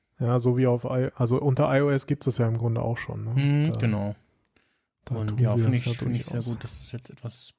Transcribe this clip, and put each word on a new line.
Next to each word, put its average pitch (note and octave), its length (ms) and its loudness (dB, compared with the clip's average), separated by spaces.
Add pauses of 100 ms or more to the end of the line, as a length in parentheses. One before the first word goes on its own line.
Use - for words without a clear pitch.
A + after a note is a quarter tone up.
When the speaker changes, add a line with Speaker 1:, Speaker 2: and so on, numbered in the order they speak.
(200)
Speaker 1:
Ja, B2 200 2
so B2 180 2
wie C3 80 4
auf B2 200 2
I-, B2+ 300 -2
also A#2+ 240 2
unter C#3 360 2
I C#3 60 4
O C#3+ 100 2
S C3+ 160 0
gibt - 180 -2
es C3 140 -2
ja A#2 80 2
im A2+ 100 0
Grunde A#2 240 -2
auch A#2 160 -2
schon, G#2+ 280 -8
ne? A#2 100 -4
Speaker 2:
Hm, C#3+ 380 2
Speaker 1:
Da, A2 60 -4
Speaker 2:
genau. G#2 360 0 (880)
Speaker 1:
da B2 120 -6
Speaker 2:
Und A2 120 -2
Speaker 1:
tun G#2+ 100 -2
Speaker 2:
ja, B2 140 4
Speaker 1:
sie A#2+ 100 4
Speaker 2:
finde A#2+ 160 4
Speaker 1:
das - 40 4
Speaker 2:
ich, - 40 -4
Speaker 1:
ja A#2+ 140 -2
Speaker 2:
finde A#2+ 180 -2
ich B2 80 -6
sehr - 100 -10
Speaker 1:
durchaus. A#2+ 180 -4
Speaker 2:
gut, G#2+ 100 -10
dass - 180 -12
es - 120 -16
jetzt A#2 180 -12
etwas - 480 -14